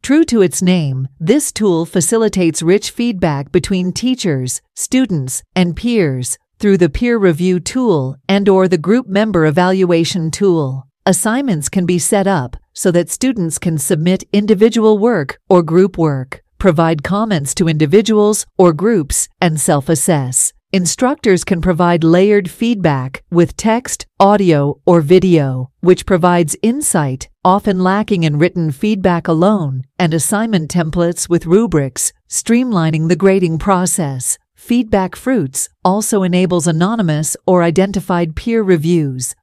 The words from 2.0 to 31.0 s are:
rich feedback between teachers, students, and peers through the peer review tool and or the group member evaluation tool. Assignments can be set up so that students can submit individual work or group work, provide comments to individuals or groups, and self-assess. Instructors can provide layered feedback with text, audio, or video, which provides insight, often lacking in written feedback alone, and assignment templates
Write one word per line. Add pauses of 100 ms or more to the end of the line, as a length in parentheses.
rich
feedback
between
teachers, (140)
students, (120)
and
peers (220)
through
the
peer
review
tool (100)
and
or
the
group
member
evaluation
tool. (140)
Assignments
can
be
set
up (180)
so
that
students
can
submit
individual
work (100)
or
group
work, (160)
provide
comments
to
individuals (100)
or
groups, (140)
and
self-assess. (180)
Instructors
can
provide
layered
feedback
with
text, (140)
audio,
or
video,
which
provides
insight, (140)
often
lacking
in
written
feedback
alone, (160)
and
assignment
templates